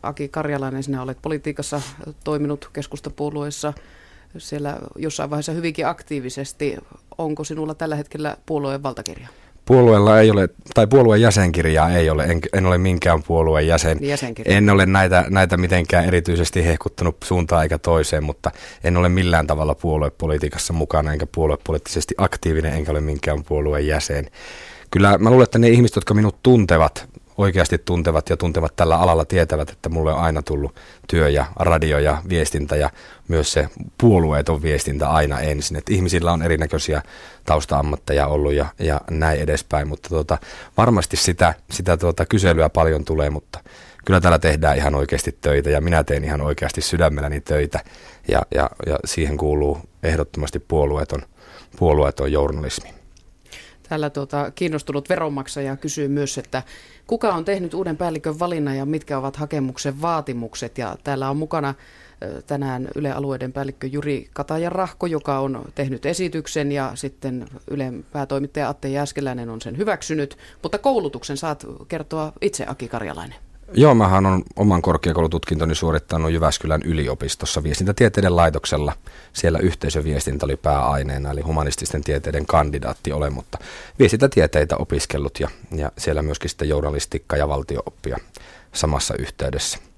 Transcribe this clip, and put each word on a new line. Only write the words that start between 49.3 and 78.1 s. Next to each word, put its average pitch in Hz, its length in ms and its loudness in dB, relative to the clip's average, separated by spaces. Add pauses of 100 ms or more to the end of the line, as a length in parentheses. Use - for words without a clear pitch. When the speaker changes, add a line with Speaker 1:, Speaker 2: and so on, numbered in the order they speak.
Speaker 2:
kuuluu 76 400 0 (260)
ehdottomasti 78 560 -2
puolueeton, 73 600 -2 (560)
puolueeton 71 540 2
journalismi. 73 720 -4 (880)
Speaker 1:
Täällä 151 180 -4
tuota, 143 460 -6
kiinnostunut 147 540 -6
veronmaksaja 139 680 -6
kysyy 143 300 -6
myös, 143 300 -4
että 127 260 -8 (440)
kuka 226 260 -2
on 165 120 -6
tehnyt 190 280 -4
uuden 170 240 -4
päällikön 160 420 -6
valinnan 156 380 -4
ja 139 80 -6
mitkä 151 320 -6
ovat 135 180 -6
hakemuksen 143 680 -6
vaatimukset. 135 760 -6
Ja 113 260 -8
täällä 135 260 -6
on 143 80 -4
mukana, 151 360 -6 (500)
ö, 78 180 -12
tänään 135 540 -6
Yle 143 160 -6
Alueiden 131 420 -8
päällikkö 135 340 -10
Juri 143 460 -6
Katajanrahko, 175 720 -6
joka 143 320 -4
on 135 260 -6 (100)
tehnyt 135 300 -6
esityksen, 151 640 -4
ja 135 240 -6
sitten 131 500 -10 (260)
Ylen 131 400 -8
päätoimittaja 139 580 -6
Atte 143 200 -8
Jääskeläinen 135 600 -6
on 113 120 -12
sen - 160 -10
hyväksynyt. 156 600 -6 (260)
Mutta 170 140 -6
koulutuksen 175 600 -4
saat 151 280 -8 (220)
kertoa 156 540 -8
itse, - 260 -4
Aki 123 200 -10
Karjalainen. 85 500 -10 (360)
Speaker 2:
Joo, 131 220 8
mähän 95 300 4
on 92 180 2 (120)
oman 98 260 4
korkeakoulututkintoni 80 920 0
suorittanut 80 560 -2
Jyväskylän 80 520 0
yliopistossa 76 800 -4
viestintätieteiden 95 720 2